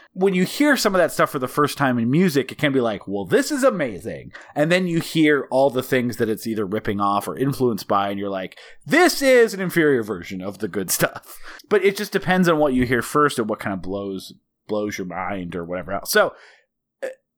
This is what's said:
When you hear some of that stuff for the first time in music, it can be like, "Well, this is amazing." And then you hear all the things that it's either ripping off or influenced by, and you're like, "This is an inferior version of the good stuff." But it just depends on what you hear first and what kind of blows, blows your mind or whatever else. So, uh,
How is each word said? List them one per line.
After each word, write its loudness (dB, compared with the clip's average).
When 2
you 4
hear 2
some 0
of 2
that 4
stuff 0
for -6
the -4
first 0
time 2
in 0
music, 2
it -14
can 0
be 2
like, -4
"Well, -6
this 0
is -2
amazing." -2
And 2
then 2
you 0
hear 2
all 4
the -2
things 0
that 0
it's -4
either -2
ripping -4
off 0
or -6
influenced -2
by, 0
and -6
you're -6
like, -8
"This 4
is 6
an -8
inferior 2
version -8
of -10
the -4
good -4
stuff." -4
But 2
it 2
just -8
depends 2
on 4
what 2
you 2
hear 0
first 0
and -2
what -4
kind -6
of -6
blows, -8
blows -4
your -6
mind -6
or -6
whatever -8
else. -6
So, 2
uh, -10